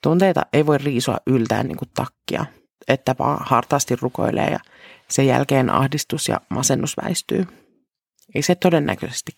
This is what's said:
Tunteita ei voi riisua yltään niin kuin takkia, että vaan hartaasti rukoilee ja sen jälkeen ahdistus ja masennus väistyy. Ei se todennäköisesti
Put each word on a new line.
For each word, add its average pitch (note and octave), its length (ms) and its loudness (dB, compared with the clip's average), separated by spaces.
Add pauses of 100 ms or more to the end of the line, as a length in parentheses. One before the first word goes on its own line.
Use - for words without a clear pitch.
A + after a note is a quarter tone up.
Tunteita F3 500 4
ei D3+ 120 4
voi D3 120 2
riisua C3+ 400 -2 (100)
yltään A2 400 0
niin - 100 -6
kuin - 160 -12
takkia, - 520 -6 (420)
että C3 320 0
vaan C3+ 220 0
hartaasti C3 600 0
rukoilee - 480 -2
ja - 100 -2 (480)
sen C3+ 200 2
jälkeen C3 420 2
ahdistus C#3 580 -2
ja A2 220 -2
masennus - 540 -2
väistyy. F#3+ 440 -2 (880)
Ei D3 60 0
se F3 140 2
todennäköisesti D#3 840 0